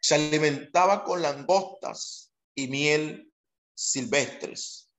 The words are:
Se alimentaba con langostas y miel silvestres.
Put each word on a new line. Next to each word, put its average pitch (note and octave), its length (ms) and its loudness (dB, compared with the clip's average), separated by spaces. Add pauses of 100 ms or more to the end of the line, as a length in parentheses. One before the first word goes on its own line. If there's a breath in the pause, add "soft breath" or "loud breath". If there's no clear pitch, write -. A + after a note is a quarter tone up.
Se - 140 4
alimentaba D#3 880 2
con F3+ 180 -2
langostas D#3 1080 -2 (240)
y C3+ 120 -4
miel D3+ 680 0 (420)
silvestres. - 1200 -4